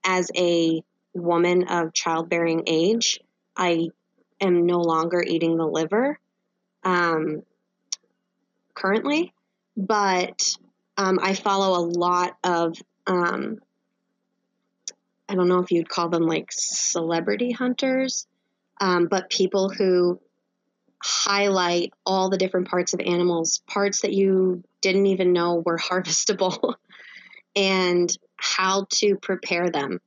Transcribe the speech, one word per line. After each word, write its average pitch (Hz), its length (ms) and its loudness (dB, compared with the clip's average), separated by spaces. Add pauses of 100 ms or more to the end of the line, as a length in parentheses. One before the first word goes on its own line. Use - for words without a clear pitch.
as 185 320 -2
a 170 480 2 (300)
woman 175 540 2
of 170 260 -2
childbearing 165 720 -2
age, 185 520 0 (360)
I 170 340 0 (500)
am 180 260 4
no 175 140 2
longer 170 420 0
eating 165 360 0
the 165 80 0
liver, 196 540 -2 (640)
um, 165 600 0 (1300)
currently, 285 600 -2 (420)
but, 196 800 0 (420)
um, 190 240 0
I 190 120 0
follow 190 460 0
a 170 60 -2
lot 175 580 0
of, 170 340 0 (300)
um, 180 520 -2 (1700)
I 202 80 -4
don't 180 140 4
know 180 100 4
if 180 120 -2
you'd 170 180 0
call 170 200 -4
them, 165 140 0
like, 160 280 -2
celebrity 180 1000 -2
hunters, 262 760 -2 (520)
um, 180 280 2
but 185 220 -2
people 190 400 0
who 180 500 2 (840)
highlight 190 920 0 (120)
all 190 240 2
the 190 80 0
different 185 320 -2
parts 180 240 -2
of 180 80 -4
animals, 175 680 0
parts 202 340 -2
that 196 120 -2
you 190 500 2 (180)
didn't 196 260 2
even 180 260 2
know 170 320 2
were 170 120 0
<laughs> - 140 -6
harvestable, 185 840 -2 (800)
and 185 600 2 (220)
how 190 540 0
to 202 240 2
prepare 180 540 -4
them. 143 380 -4